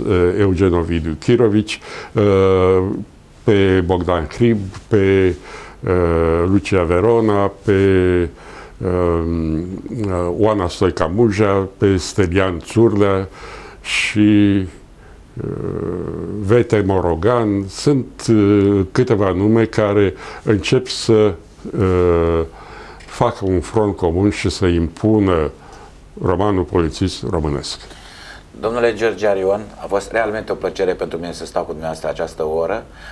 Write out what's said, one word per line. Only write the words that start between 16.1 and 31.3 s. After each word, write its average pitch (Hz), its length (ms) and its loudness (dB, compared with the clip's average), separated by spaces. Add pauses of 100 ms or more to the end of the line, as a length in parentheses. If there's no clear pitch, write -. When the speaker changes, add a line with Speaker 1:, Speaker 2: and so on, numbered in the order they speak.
Speaker 1:
Vete 110 460 2
Morogan. 98 840 0
Sunt, - 600 -2
uh, 101 500 4 (120)
câteva 104 380 2
nume 107 340 2
care 104 500 2 (280)
încep 113 440 0
să, 107 480 2 (440)
uh, 85 680 2 (600)
facă - 380 -2
un 92 160 0
front 104 360 -2
comun 92 340 0
și - 180 -4
să 92 180 -2
impună 87 840 2 (720)
romanul 92 400 0
polițist 85 680 -2
românesc. 76 480 -4 (840)
Speaker 2:
Domnule 117 340 0
George 104 320 -2
Arion, 98 340 0 (220)
a 95 40 -10
fost 98 260 -4
realmente 110 400 -4
o - 20 -6
plăcere 92 380 -2
pentru 85 260 -6
mine 85 140 -10